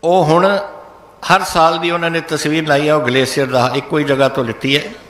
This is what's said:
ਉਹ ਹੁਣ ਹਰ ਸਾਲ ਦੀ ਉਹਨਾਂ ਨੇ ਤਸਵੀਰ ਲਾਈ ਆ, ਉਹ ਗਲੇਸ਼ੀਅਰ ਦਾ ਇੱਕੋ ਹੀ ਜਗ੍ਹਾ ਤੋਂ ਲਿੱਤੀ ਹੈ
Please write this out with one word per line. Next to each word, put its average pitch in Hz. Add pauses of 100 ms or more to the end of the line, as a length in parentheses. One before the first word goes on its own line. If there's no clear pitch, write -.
ਉਹ 170
ਹੁਣ 180 (760)
ਹਰ 196
ਸਾਲ 165
ਦੀ 170
ਉਹਨਾਂ 170
ਨੇ 165
ਤਸਵੀਰ 156
ਲਾਈ 147
ਆ, 151
ਉਹ 151
ਗਲੇਸ਼ੀਅਰ 127
ਦਾ 127
ਇੱਕੋ 139
ਹੀ 147
ਜਗ੍ਹਾ 135
ਤੋਂ 131
ਲਿੱਤੀ 135
ਹੈ 151 (260)